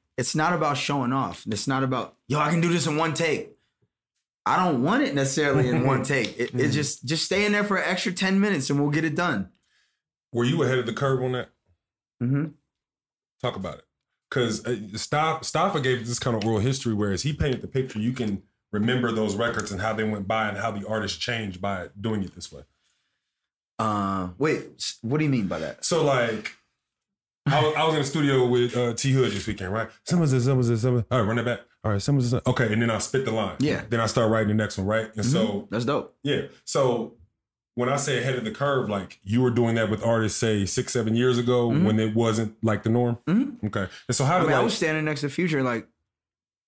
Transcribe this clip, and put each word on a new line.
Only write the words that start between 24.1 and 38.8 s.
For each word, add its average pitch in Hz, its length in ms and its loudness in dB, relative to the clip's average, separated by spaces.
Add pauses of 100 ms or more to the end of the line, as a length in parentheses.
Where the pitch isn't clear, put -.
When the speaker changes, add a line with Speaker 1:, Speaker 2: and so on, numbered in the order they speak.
Speaker 1:
wait, 139 380 -2
s-, - 260 -8
what 123 160 -2
do 156 60 0
you 147 60 2
mean 120 160 0
by 82 140 -4
that? 76 240 -8
Speaker 2:
So, 160 200 2
like, 120 520 0 (880)
I 151 160 2
was, 151 140 2
I 151 80 0
was 160 100 2
in 151 60 0
the 131 60 0
studio 139 400 2
with, 123 300 2
uh, 120 180 0
T 135 180 0
Hood 123 200 4
this 98 140 -6
weekend, 98 260 -6
right? 110 160 -2 (160)
Some 175 180 2
of 147 80 4
the, 131 100 4
some 131 180 4
of 123 80 2
the, 117 120 2
some 123 180 2
of, 113 140 0
all 127 100 2
right, 101 80 2
run 113 100 0
it 113 60 -2
back. 120 160 -4 (240)
All 107 80 0
right, 101 80 0
some 143 160 2
of 123 120 2
the, 117 200 0
okay, 117 240 2
and 110 80 2
then 117 100 2
I 110 80 0
spit - 280 -2
the 113 60 -4
line. 101 280 -2
Speaker 1:
Yeah. 131 280 0
Speaker 2:
Then 117 120 0
I 113 60 2
start 110 240 2
writing 110 180 2
the 107 60 2
next 107 240 0
one, 95 80 -2
right? 110 280 -2
And 104 100 -4
so 127 220 2
Speaker 1:
Mm-hmm. 101 240 -4
That's 117 140 -2
dope. - 380 -4
Speaker 2:
Yeah. 131 200 0 (220)
So 123 480 0 (600)
when 123 160 0
I 139 60 0
say 139 240 0
ahead 127 160 -2
of 117 80 -6
the 107 60 -4
curve, 135 380 0